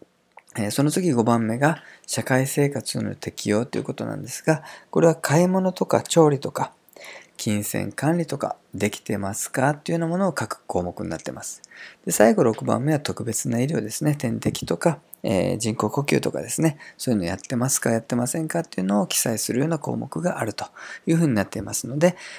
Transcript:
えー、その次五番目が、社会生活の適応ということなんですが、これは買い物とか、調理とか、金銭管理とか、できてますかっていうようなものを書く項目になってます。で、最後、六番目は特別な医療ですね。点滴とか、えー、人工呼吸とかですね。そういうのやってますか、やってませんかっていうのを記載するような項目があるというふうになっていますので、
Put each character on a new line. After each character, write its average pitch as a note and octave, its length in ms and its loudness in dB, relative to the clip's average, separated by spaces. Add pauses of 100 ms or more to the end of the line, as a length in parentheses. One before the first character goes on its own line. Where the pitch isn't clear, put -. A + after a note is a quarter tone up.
(580)
え G#2+ 100 0
ー、 G#2 40 -2
そ C#3 120 2
の D3+ 60 4
次 F3+ 220 2
五 A#2+ 120 4
番 A#2 220 4
目 A2+ 140 -2
が、 D3+ 240 2 (240)
社 - 160 -4
会 C3 240 2
生 C#3+ 220 2
活 A#2 320 -6
の G2+ 140 -4
適 - 380 -4
応 A2 120 2
と - 120 -6
い A2 40 0
う - 20 -10
こ - 100 -6
と A2+ 120 -8
な A2+ 100 -6
ん G2+ 60 -10
で G#2+ 60 -12
す - 140 -12
が、 D#3 220 2 (260)
こ D#3 120 2
れ E3 60 8
は D#3+ 80 6
買 D#3+ 280 4
い F3+ 40 4
物 F#3 240 2
と F3 140 -4
か、 G#2+ 160 4
調 D#3+ 280 6
理 C#3 100 2
と - 120 -6
か、 - 220 -6 (640)
金 G#2 260 -2
銭 G2+ 280 -4
管 D#3 260 0
理 E3+ 80 -2
と C#3 120 -4
か、 - 180 -4 (180)
で G#2 160 0
き - 100 -6
て G#2 180 -4
ま G2+ 160 -4
す - 180 -8
か C3+ 200 2
っ D3 80 -6
て - 120 -6
い E3+ 40 2
う E3 40 0
よ E3 60 -2
う D#3+ 40 -2
な - 20 -2
も F3 60 0
の G3 120 2
を D3 80 -4
書 A#2 100 -2
く - 180 -12
項 - 180 -2
目 F2+ 200 -6
に F2+ 60 -4
な E2+ 80 -4
っ - 20 -14
て - 120 -8
ま C2 120 -14
す。 - 180 -14 (440)
で、 F3+ 60 -2
最 - 220 8
後、 G3+ 100 4
六 A#2+ 220 2
番 A#2 180 2
目 D3+ 100 2
は D3 60 2
特 - 240 -6
別 - 240 -4
な A#2 140 0
医 C3 40 2
療 D#3+ 160 0
で G#2 100 -8
す - 120 -6
ね。 D3+ 120 2
点 A2+ 240 -4
滴 - 260 -4
と - 120 -2
か、 D#3 220 0 (220)
え F#2 320 2
ー、 F#2 60 -2
人 G#2+ 160 -2
工 G#2 140 0
呼 - 120 -2
吸 C#3+ 180 2
と - 120 0
か - 100 -4
で G#2 80 -10
す - 120 -4
ね。 D#3+ 160 2 (200)
そ - 140 -2
う - 20 4
い G#2+ 40 2
う - 20 0
の F2+ 60 0
や F#2 100 -2
っ - 40 -8
て - 160 -8
ま B2 140 0
す - 100 0
か、 B2 120 0
や A2+ 80 2
っ - 20 -2
て - 140 -4
ま A#2+ 100 0
せ E3 140 -4
ん D#3+ 80 -4
か E3+ 140 -2
っ - 20 -12
て - 180 -8
い - 20 -2
う - 40 -2
の G3+ 140 2
を F3+ 60 -2
記 - 120 -2
載 A#2 180 0
す - 160 -4
る A#2 60 0
よ C#3+ 60 2
う - 40 0
な E3 80 0
項 B2 180 -6
目 B2+ 260 -6
が F3 180 -2
あ - 60 -2
る G#2 80 -4
と - 120 -10 (400)
い E3 80 2
う - 20 6
ふ E3 100 4
う - 20 4
に B2 80 2
な G2 80 4
っ - 40 -4
て - 120 -8
い - 20 -4
ま G#2 140 -8
す - 120 -6
の C3+ 120 -6
で、 F3 160 4 (240)